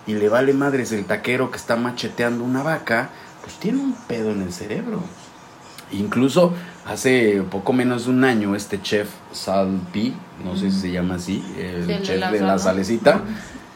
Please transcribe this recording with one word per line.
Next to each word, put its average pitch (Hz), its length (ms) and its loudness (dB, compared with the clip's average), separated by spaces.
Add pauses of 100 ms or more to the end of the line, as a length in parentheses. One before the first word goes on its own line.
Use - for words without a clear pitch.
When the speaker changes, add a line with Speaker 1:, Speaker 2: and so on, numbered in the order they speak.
Speaker 1:
y 107 80 -2
le 104 140 4
vale 131 240 4
madres 135 400 2
el 101 120 -2
taquero 120 460 -2
que - 60 -10
está - 180 -2
macheteando 120 680 -2
una 131 200 0
vaca, 143 480 -2 (320)
pues - 140 -16
tiene 240 220 0
un 269 140 0 (140)
pedo 110 240 -2
en 101 100 -2
el 90 100 -4
cerebro. 196 480 -6 (920)
Incluso 131 640 2 (320)
hace 107 640 4
poco 98 240 -2
menos 123 320 2
de 127 60 0
un 127 120 6
año 104 320 2
este 104 260 -6
chef 104 280 -2 (220)
Salpi, 95 840 0 (300)
no 92 120 -6
sé 98 60 -2 (100)
si 95 60 2
Speaker 2:
Ujú. - 40 2
Speaker 1:
se 90 100 -2
llama 90 240 0
así, 90 280 -4 (140)
el 90 280 -6
Speaker 2:
Sí, 87 60 0
el 87 80 -2
de - 20 -4
Speaker 1:
chef 95 180 0
Speaker 2:
la 92 120 0
Speaker 1:
de 104 80 2
la 95 80 2
Speaker 2:
sal, 98 100 4
¿no? 92 60 0
Speaker 1:
salecita, 98 540 4
Speaker 2:
Ujú. - 80 -4 (500)